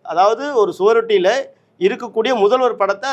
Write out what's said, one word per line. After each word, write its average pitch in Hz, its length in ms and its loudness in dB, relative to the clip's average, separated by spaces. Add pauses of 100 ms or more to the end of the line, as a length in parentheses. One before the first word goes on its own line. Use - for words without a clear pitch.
அதாவது 208 420 0 (100)
ஒரு 202 180 2
சுவரொட்டியில 202 580 0 (520)
இருக்கக்கூடிய 233 540 -2
முதல்வர் 226 400 2
படத்தை 269 380 -4